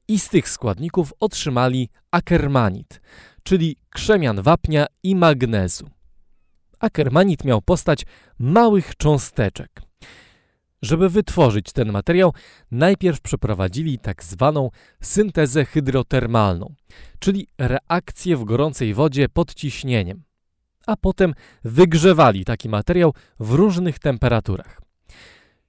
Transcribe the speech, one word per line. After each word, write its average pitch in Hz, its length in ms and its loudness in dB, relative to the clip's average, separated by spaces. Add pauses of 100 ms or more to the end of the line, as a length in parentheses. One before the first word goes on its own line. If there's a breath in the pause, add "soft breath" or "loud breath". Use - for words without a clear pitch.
I 214 100 0
z - 100 -4
tych - 200 0
składników 139 720 -4
otrzymali 127 680 -2 (220)
akermanit, 139 920 0 (420 soft breath)
czyli 165 340 0 (140)
krzemian 135 520 0
wapnia 151 440 2 (160)
i 190 140 0
magnezu. 120 720 0 (920)
Akermanit 156 640 0
miał 117 180 0
postać 170 400 0 (360 soft breath)
małych 202 580 2
cząsteczek. - 880 -2 (1000 soft breath)
Żeby 165 260 0
wytworzyć 160 640 0
ten 107 200 -2
materiał, 170 400 2 (380 soft breath)
najpierw 170 500 0
przeprowadzili 107 800 -4
tak - 260 -10
zwaną 131 460 -2 (300 soft breath)
syntezę 156 640 0
hydrotermalną, 123 1080 0 (440 soft breath)
czyli 196 300 -2 (100)
reakcję 160 800 -2
w 117 80 -4
gorącej 120 500 -2
wodzie 135 340 0
pod - 260 -4
ciśnieniem, 123 680 -4 (640)
a 220 100 -2
potem 185 380 0 (300 soft breath)
wygrzewali 151 800 4
taki 113 240 -6
materiał 156 460 2 (260 soft breath)
w 113 120 -4
różnych 175 460 0
temperaturach. 120 800 -2 (880 soft breath)